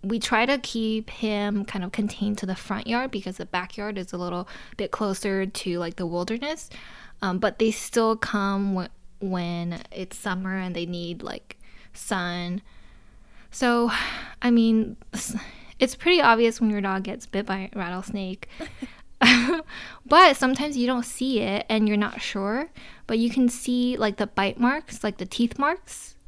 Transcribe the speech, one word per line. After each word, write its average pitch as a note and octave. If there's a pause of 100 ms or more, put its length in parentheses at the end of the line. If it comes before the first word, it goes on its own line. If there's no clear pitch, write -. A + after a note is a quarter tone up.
we G#3
try A3+
to C#4
keep A3
him G#3
kind F#3+
of F#3+
contained G#3
to F#3+
the F#3
front -
yard B3
because F#3+
the -
backyard G3+
is F3+
a F#3
little F3 (300)
bit G3+
closer G3
to, F#3
like, E3+
the F3+
wilderness. A3+ (520)
Um, F#3
but G3
they A3
still A3+
come G3
wh-, -
when F3
it's -
summer F#3+
and F3+
they E3+
need, F3
like, - (380)
sun. F3 (880)
So, A#3+ (500)
I B3
mean, A3+ (160)
s-, - (420)
it's B3+
pretty F4
obvious A#3
when A3
your G3+
dog F#3+
gets -
bit G3+
by F#3+
a -
rattlesnake. F#3 (100)
<laughs> D#4+ (1400)
But D4+
sometimes C4+
you A#3+
don't B3
see B3+
it G3+
and G#3+
you're G#3
not G#3
sure. G#3+ (340)
But A3+
you A#3
can B3
see, B3
like, G#3
the G#3
bite -
marks, C4+
like, G#3
the F#3
teeth A#3+
marks. - (120)